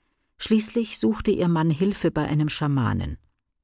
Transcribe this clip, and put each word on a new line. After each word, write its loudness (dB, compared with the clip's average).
Schließlich 0
suchte 0
ihr 2
Mann 2
Hilfe 0
bei -2
einem 0
Schamanen. -2